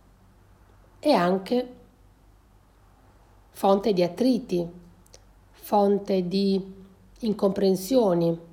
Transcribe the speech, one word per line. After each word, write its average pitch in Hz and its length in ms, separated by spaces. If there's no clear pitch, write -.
e 302 120
anche 190 600
fonte 202 420
di 175 120
attriti, 185 600
fonte 202 760
di 190 460
incomprensioni 190 1160